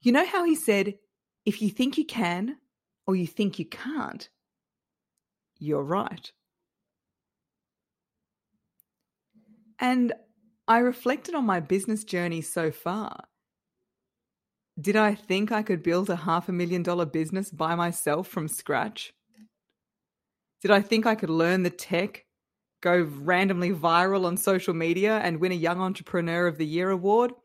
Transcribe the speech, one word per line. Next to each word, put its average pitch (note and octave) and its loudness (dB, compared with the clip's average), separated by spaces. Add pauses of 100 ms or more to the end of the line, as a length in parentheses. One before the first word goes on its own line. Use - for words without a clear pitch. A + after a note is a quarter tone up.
You A#3+ 4
know D4 6
how F4+ 0
he E4 4
said, G3+ 0 (460)
"If G#3+ -2
you G#3+ 0
think B3+ 0
you D#4 0
can G3 -4 (480)
or F#3+ 2
you F3+ 0
think - -2
you E3+ -6
can't, - -8 (1300)
you're D3 -2
right." E3+ -4 (3500)
And B3+ 2 (560)
I A3+ 6
reflected B3 0
on C4+ 0
my F#3 2
business F#3+ -2
journey F3 -4
so D#3+ -2
far. - -8 (1500)
Did G3+ 0
I G#3 4
think G3+ -2
I G#3+ 0
could F#3 -2
build F3+ 2
a F3 0
half E3+ -2
a F#3+ -4
million F3 0
dollar F3 0
business D#3+ -4
by D#3+ -2
myself E3+ -2
from D#3 -6
scratch? - -6 (1500)
Did G3+ 2
I G3+ 8
think A3 2
I A3 2
could F3+ -4
learn E3+ 2
the F3 2
tech, - -4 (560)
go F3 4
randomly F3 0
viral F3+ 2
on F3 -2
social F#3 0
media, F3+ 2
and E3 -2
win F3+ 0
a F3+ -2
Young E3+ 0
Entrepreneur F3 -2
of D#3 0
the D#3 -2
Year F3 0
award? G#3 2 (120)